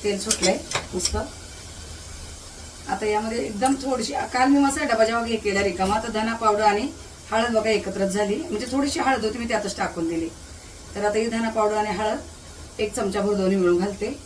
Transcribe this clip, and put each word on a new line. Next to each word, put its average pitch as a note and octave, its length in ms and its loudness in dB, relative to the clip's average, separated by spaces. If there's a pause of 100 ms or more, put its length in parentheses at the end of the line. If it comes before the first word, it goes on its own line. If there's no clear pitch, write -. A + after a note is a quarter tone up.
तेल G3+ 160 0
सुटलंय G3 380 2 (360)
मस्त. F3+ 220 -2 (1700)
आता G#3+ 160 -2
यामध्ये A3 400 -2
एकदम B3 380 2
थोडीशी, B3 300 -2 (200)
काल B3+ 160 4
मी C#4+ 100 8
मसाला C#4 340 4
डबा A3 120 6
जेव्हा A#3 200 2
हे A3+ 120 0
केला G3 260 2
रिकामा, F#3+ 400 2
तर A3+ 80 -4
धना A3 240 0
पावडर G#3+ 280 2
आणि G#3+ 260 4 (420)
हळद A3+ 220 2
बघा A3 160 4
एकत्रच F#3+ 420 2
झाली, G3+ 240 2
म्हणजे B3+ 360 -4
थोडीशी C#4 280 0
हळद B3 260 2
होती A3 120 -2
मी A#3 100 -4
त्यातच G#3 300 -2
टाकून E3+ 300 -2
दिली. E3 220 -2 (680)
तर G#3 100 -2
आता G#3 120 2
ही A3+ 120 2
धना A3+ 200 0
पावडर G#3+ 280 2
आणि G#3+ 200 0
हळद - 840 -6
एक G#3 140 -2
चमचाभर G3+ 380 2
दोन्ही G3 240 4
मिळून F3 220 6
घालते G3+ 320 -2 (140)